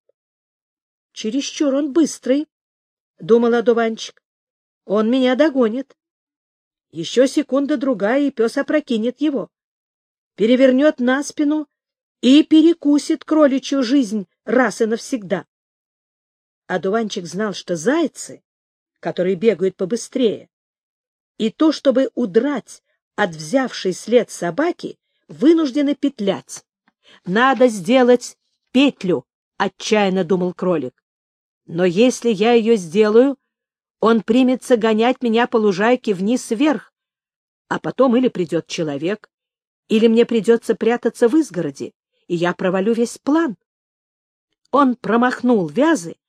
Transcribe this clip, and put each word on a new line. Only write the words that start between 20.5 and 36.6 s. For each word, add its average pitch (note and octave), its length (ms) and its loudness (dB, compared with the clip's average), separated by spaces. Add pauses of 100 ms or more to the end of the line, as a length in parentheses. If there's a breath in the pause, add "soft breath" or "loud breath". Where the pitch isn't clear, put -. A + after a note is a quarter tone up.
и A3 120 -2
то, D#4 220 0
чтобы C4 420 0
удрать A#3+ 680 -4 (340)
от G#3 140 -2
взявшей E3+ 640 -4
след A3 380 -2
собаки, F3+ 680 -6 (280)
вынуждены C#4+ 680 0
петлять. G3 720 -6 (600 soft breath)
«Надо B3 420 2
сделать A#3+ 720 2 (320)
петлю», F#3+ 560 0 (340)
отчаянно G3 640 0
думал F3+ 300 -2
кролик. E3 500 -4 (600)
«Но E3 180 -2
если A#3 460 2
я A3 220 2
ее A#3 240 4
сделаю, G#3+ 600 2 (640)
он A3 220 2
примется B3+ 560 0
гонять A3+ 440 0
меня A#3 240 0
по A3+ 120 -2
лужайке G#3+ 560 0
вниз-вверх, A3+ 800 -4 (760)